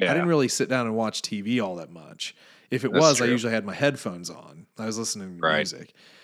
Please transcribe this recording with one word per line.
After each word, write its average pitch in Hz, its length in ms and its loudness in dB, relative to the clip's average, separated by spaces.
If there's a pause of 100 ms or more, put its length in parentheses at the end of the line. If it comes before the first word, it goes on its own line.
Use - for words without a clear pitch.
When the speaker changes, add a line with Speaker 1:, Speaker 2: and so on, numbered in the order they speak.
Speaker 1:
I 95 40 4
Speaker 2:
Yeah. 87 80 2
Speaker 1:
didn't 175 160 2
really 147 180 4
sit - 220 0
down 123 180 0
and 110 80 -2
watch 110 260 -2
T 104 200 -6
V 117 180 0
all 95 160 -4
that 82 140 -12
much. 82 460 -14 (340)
If 127 160 -2
it 110 60 0
Speaker 2:
That's 147 100 6
Speaker 1:
was, 143 200 8
I 120 40 2
Speaker 2:
true. 123 60 4
Speaker 1:
usually 117 220 0
had 107 120 -2
my 95 80 -6
headphones 98 560 -2
on. 80 380 -18 (100)
I 110 80 -8
was 110 120 -4
listening 98 420 -8
to 82 60 -4
Speaker 2:
Right. 78 120 2
Speaker 1:
music. - 360 -6 (300)